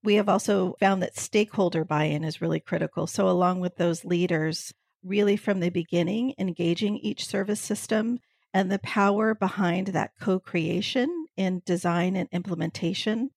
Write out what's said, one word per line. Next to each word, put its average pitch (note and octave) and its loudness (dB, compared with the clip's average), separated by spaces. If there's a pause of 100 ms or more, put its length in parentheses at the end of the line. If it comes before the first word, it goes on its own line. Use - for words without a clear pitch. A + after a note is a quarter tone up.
We G#3 4
have G#3 2
also F#3+ 2
found G3 4
that - -6
stakeholder F#3+ 0
buy-in D3+ 0
is D#3 -6
really D#3+ 0
critical. E3 -4
So F#3+ 0
along F3+ 2
with F3+ -4
those E3+ 0
leaders, E3+ 0 (300)
really G3+ 2
from G3+ -2
the F3 0
beginning, F3+ 0
engaging F#3 0
each - -6
service G3+ -2
system A3 -2 (340)
and F#3+ 2
the G3 0
power G#3+ 2
behind F#3+ 0
that F3+ -2 (100)
co-creation F#3 0 (100)
in F#3 0
design F3 0
and F3+ -4
implementation F3+ -2